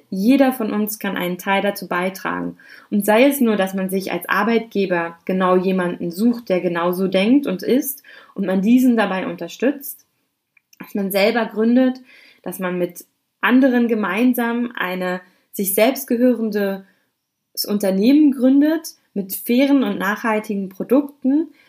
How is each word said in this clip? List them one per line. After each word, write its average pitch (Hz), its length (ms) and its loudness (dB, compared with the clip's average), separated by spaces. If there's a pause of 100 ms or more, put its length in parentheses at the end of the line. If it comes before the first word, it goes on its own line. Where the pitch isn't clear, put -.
(100)
jeder 254 420 4
von 214 180 -4
uns 208 280 -4
kann 190 180 -6
einen 180 220 -4
Teil 196 240 0
dazu 202 260 -4
beitragen. 185 680 -6 (320)
Und 202 160 -2
sei 214 180 6
es 277 160 4
nur, 226 160 2
dass 190 160 -2
man 190 160 -4
sich 190 240 -4
als - 160 -6
Arbeitgeber 196 960 -2
genau 185 320 0
jemanden 180 540 -2
sucht, 226 400 -2
der 180 100 0
genauso 175 480 -2
denkt 220 380 2
und 185 160 -6
ist - 400 -2 (320)
und 196 100 -4
man 190 160 0
diesen 240 380 4
dabei 185 280 -2
unterstützt, - 760 -6 (760)
dass - 160 -14
man 196 160 -4
selber 214 360 2
gründet, 247 560 2 (400)
dass 180 180 -10
man 180 180 -4
mit 175 280 -6 (340)
anderen 240 480 4
gemeinsam 233 880 -2
eine 180 460 -4 (300)
sich 196 220 -4
selbst 240 320 2
gehörendes 214 760 0 (840)
Unternehmen 208 640 4
gründet, 285 600 2 (240)
mit 196 200 -6
fairen 269 480 2
und 202 160 -2
nachhaltigen 214 680 -4
Produkten, 277 800 0 (200)